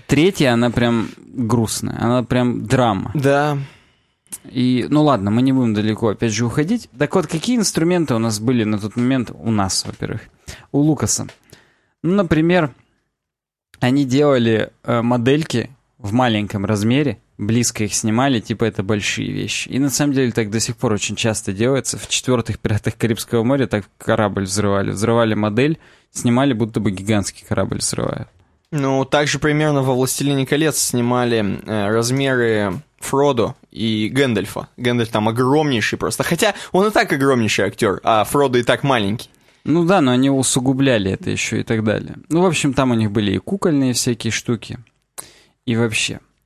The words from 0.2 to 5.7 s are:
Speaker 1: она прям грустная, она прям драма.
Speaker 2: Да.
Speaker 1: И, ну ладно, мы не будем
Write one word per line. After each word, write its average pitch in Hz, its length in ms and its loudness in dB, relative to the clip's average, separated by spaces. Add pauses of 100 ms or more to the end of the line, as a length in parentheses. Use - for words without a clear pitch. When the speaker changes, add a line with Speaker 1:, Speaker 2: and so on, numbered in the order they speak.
Speaker 1:
она 120 180 2
прям 117 380 0 (100)
грустная, - 840 -2
она 120 220 2
прям 120 420 0
драма. 113 480 0
Speaker 2:
Да. 143 440 2 (920)
Speaker 1:
И, 123 400 0
ну 151 140 2
ладно, 104 280 2
мы 117 100 2
не 135 120 2
будем 123 200 2